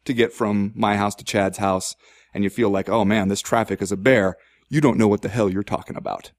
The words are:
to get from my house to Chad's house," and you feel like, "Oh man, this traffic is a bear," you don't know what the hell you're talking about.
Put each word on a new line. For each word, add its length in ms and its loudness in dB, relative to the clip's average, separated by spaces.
to 80 -2
get 180 2
from 420 -2
my 220 2
house 200 0
to 80 -20
Chad's 340 -2
house," 380 -2
and 120 -2
you 40 0
feel 220 0
like, 180 -2
"Oh 160 2
man, 240 2
this 140 -2
traffic 400 -2
is 100 -4
a 60 -2
bear," 400 2
you 100 0
don't 160 4
know 100 4
what 140 2
the 80 -6
hell 220 0
you're 120 -4
talking 340 -8
about. 420 -8